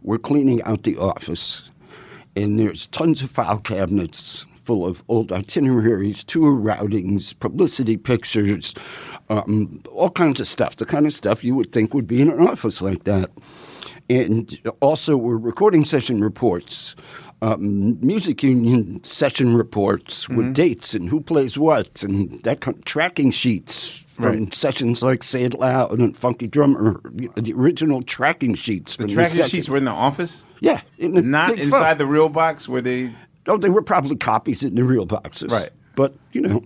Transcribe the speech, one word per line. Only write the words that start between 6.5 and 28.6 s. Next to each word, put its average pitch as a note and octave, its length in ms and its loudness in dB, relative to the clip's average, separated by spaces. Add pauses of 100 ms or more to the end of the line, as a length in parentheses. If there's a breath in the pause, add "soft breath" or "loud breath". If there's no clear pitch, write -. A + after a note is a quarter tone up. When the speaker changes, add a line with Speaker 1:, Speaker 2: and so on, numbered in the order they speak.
Speaker 1:
routings, G#2 880 -2
publicity A#2 560 0
pictures, G#2 760 -2 (560 loud breath)
um, G#2 520 -2 (100)
all F3 180 0
kinds D#3 320 0
of - 60 -4
stuff, - 280 -2
the A2 100 -6
kind D3+ 200 0
of D3 80 -2
stuff G#2+ 300 -2
you B2 120 0
would B2 160 -2
think A2 220 0
would C3 140 -2
be B2 120 0
in D3 120 6
an D#3 140 4
office - 360 -2
like F#2+ 240 -4
that. G2 240 0 (800 loud breath)
And A2+ 500 0 (220)
also D3 360 2
were A#2 200 0
recording D#3 480 4
session A#2+ 380 0
reports, - 720 -2 (480 loud breath)
um, G2+ 640 0
music F3+ 380 0
union A#2+ 600 2
session B2 520 0
reports G#2 760 -2
with B2 160 -2
Speaker 2:
Mm-hmm. C3 80 -4
Speaker 1:
dates C#3+ 420 0
and F2 140 -4
who D3 120 0
plays C#3+ 380 -2
what D3 440 0
and G2 280 -2 (120)
that B2 180 -2
kind, - 240 -6
tracking D#3 460 0
sheets - 720 -4 (120)
from A#2 100 -4 (180)
Speaker 2:
Right. F#2 100 -8
Speaker 1:
sessions B2 500 -2
like C3 200 2
Say B2+ 200 -2
It B2 160 0
Loud B2+ 400 0
and A#2 180 4
Funky A#2+ 300 -2
Drummer, C3+ 540 2 (340)
the A2+ 180 -4
original C#3+ 480 2
tracking C3 540 -2
sheets - 400 -6